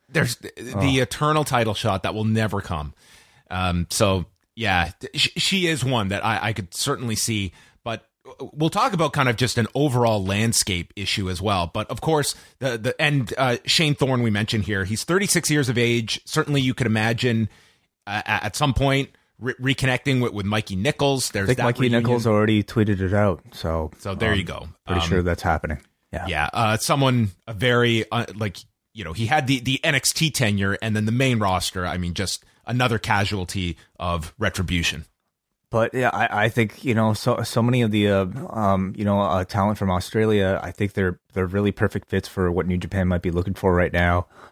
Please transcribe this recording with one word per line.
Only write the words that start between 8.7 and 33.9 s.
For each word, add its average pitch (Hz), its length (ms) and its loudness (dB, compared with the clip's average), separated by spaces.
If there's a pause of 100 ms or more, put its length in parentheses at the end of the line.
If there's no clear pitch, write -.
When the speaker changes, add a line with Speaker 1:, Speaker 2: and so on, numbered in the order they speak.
Speaker 1:
talk 220 220 0
about 160 200 0
kind 139 160 0
of 117 80 0
just 120 220 -2
an 107 160 2
overall 120 500 2
landscape 98 720 0
issue 98 340 -4
as 87 100 -6
well. 95 320 0
But, 107 180 -6
of 120 100 -8
course, 151 340 0 (240)
the, 120 200 -4
the, 123 220 -4
and, 147 360 0
uh, 127 280 2
Shane 151 300 2
Thorne 127 280 0
we 113 80 2
mentioned 104 340 0
here, 98 200 0
he's 104 200 -4
thirty-six 180 460 0
years 147 180 2
of 120 100 0
age. 117 460 0
Certainly 147 360 0
you 127 140 0
could 123 120 -2
imagine, 113 640 0 (580)
uh, 101 180 -4
a-, 104 200 -2
at 107 120 -6
some 143 180 2
point 135 360 0 (280)
re-, 120 160 -8
reconnecting 131 680 0
with, 120 100 0
with 98 140 -4
Mikey 104 300 -2
Nichols. 135 540 0
There's 98 140 -2
Speaker 2:
I - 40 -4
think 123 100 2
Speaker 1:
that 117 60 0
Speaker 2:
Mikey 120 240 2
Nichols 117 380 2
Speaker 1:
reunion. 107 100 4
Speaker 2:
already 107 260 4
tweeted 101 380 0
it 95 140 0
out. 101 280 2 (100)
So, 80 460 -4
Speaker 1:
So 98 160 -8
there 107 200 0
you 98 80 0
Speaker 2:
um, 87 40 -4
Speaker 1:
go. 80 220 -10 (180)
Speaker 2:
pretty 90 160 0
Speaker 1:
Um, 85 60 0
Speaker 2:
sure 90 140 2
that's 87 200 -2
happening. 78 380 0 (320)
Yeah. 85 160 -8
Speaker 1:
Yeah. 76 240 -2
Uh, 110 240 2
someone, 127 540 2 (160)
a 113 80 -12
very, 120 560 2
uh, 117 160 -2 (100)
like, 107 220 -6 (340)
you 107 120 -12
know, 80 100 -8
he 113 100 -4
had 139 220 2
the, 131 140 2
the 131 220 -2
N 160 120 2
X - 180 0
T 160 180 0
tenure 101 520 2
and 110 120 -2
then 107 120 0
the 113 60 0
main 123 260 2
roster. 92 480 0
I 82 100 -4
mean, 87 160 -4
just - 320 -6 (220)
another 123 320 2
casualty 98 800 -2 (200)